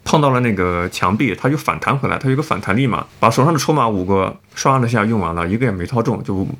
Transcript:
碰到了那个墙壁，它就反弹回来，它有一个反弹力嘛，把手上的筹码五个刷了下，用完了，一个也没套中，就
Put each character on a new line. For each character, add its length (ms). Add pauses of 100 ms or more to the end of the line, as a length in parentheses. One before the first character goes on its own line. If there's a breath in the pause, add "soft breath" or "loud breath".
碰 160
到 100
了 80
那 160
个 360
墙 260
壁， 180
它 140
就 80
反 240
弹 180
回 100
来， 100
它 100
有 40
一 40
个 60
反 180
弹 160
力 100
嘛， 180 (140)
把 100
手 140
上 100
的 60
筹 140
码 160
五 160
个 340 (160)
刷 240
了 80
下， 180
用 140
完 160
了， 140
一 80
个 100
也 60
没 120
套 160
中， 220
就 240 (140)